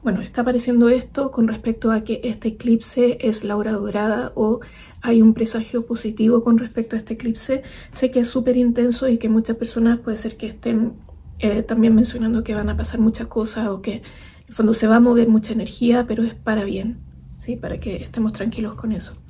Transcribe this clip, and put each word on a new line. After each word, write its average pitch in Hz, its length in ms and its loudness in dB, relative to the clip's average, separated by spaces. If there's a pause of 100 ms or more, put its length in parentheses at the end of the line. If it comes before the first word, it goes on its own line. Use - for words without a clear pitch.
Bueno, 190 180 -2
está - 220 -6
apareciendo 240 480 4
esto 269 400 0
con 226 180 2
respecto 226 420 -2
a 220 140 0
que - 200 -6
este 226 240 -4
eclipse 240 720 0
es 214 220 -2
la 208 140 -4
hora 214 160 -2
dorada 208 600 -2
o 220 260 0 (400)
hay 233 220 4
un 220 100 10
presagio 226 540 -4
positivo 226 580 0
con 233 140 4
respecto 233 360 -4
a 220 40 -4
este 226 160 -8
eclipse. 247 480 -4 (280)
Sé 254 200 -2
que 254 100 2
es 240 80 0
súper 254 300 0
intenso 240 500 2
y 233 80 4
que 226 140 -2
muchas 226 260 2
personas 233 440 0
puede 214 180 -6
ser - 180 -10
que 226 120 -12
estén, 226 440 -2 (460)
eh, 208 240 0
también 226 320 4
mencionando 226 500 2
que 214 100 -4
van 214 140 -2
a 214 80 -2
pasar - 240 -4
muchas 226 280 2
cosas 220 400 -4
o 190 120 -6
que 208 140 -6
en - 80 -10 (440)
el - 80 -20
fondo 226 200 4
se 220 140 2
va 220 80 6
a 240 40 8
mover 233 280 6
mucha 220 260 2
energía, 240 520 0
pero 226 160 -2
es 226 120 -4
para 214 300 -2
bien, 196 340 -6 (400)
¿sí? 240 180 -8
Para 156 240 -10
que 190 160 -8
estemos 214 380 -4
tranquilos 220 400 -6
con 226 180 -6
eso. - 220 -8 (160)